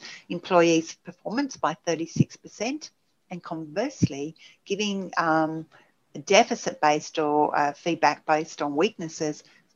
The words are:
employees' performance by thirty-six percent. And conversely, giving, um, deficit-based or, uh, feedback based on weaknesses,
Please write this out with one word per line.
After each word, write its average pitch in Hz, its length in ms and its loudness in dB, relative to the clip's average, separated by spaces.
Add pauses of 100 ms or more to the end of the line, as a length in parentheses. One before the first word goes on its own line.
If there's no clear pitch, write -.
(300)
employees' 170 640 4 (100)
performance 233 540 -6
by 151 160 -2 (100)
thirty-six 160 540 -2
percent. 254 540 -8 (400)
And 180 100 -10
conversely, 160 920 -4 (300)
giving, 196 520 -4
um, 160 480 0 (600)
deficit-based 175 920 2
or, 151 400 2
uh, 143 160 0
feedback 156 540 0
based 156 340 0
on 147 140 -2
weaknesses, 160 680 -2 (320)